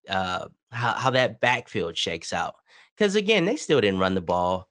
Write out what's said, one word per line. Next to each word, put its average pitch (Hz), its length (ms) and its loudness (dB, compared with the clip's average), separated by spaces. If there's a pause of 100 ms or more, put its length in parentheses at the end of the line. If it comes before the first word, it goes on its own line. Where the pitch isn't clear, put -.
uh, 92 380 -4 (240)
how, 117 220 -2
how 131 180 0
that 123 280 0
backfield 120 580 -2
shakes 87 360 -6
out. 85 220 -6 (420)
'Cause 202 180 2
again, 208 300 4
they 226 100 0
still 156 260 2
didn't 98 180 2
run 95 160 2
the 92 60 -2
ball, 90 500 0